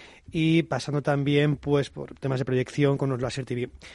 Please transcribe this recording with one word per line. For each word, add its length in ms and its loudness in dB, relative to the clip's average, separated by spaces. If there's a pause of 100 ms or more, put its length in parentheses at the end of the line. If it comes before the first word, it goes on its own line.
(320)
y 300 4
pasando 400 -2
también, 540 2
pues, 340 0
por 240 -12
temas 240 -4
de 60 -2
proyección 520 0
con 140 -2
los 100 -4
Láser 240 -6
T 80 -8
V. 160 -4 (260)